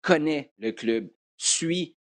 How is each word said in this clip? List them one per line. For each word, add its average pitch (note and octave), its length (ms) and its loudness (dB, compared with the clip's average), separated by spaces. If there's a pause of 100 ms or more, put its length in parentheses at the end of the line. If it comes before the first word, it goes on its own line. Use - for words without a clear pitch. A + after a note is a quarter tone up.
connaît D3+ 560 2
le A2 120 -2
club, A2+ 380 -2 (280)
suit, E3 640 -2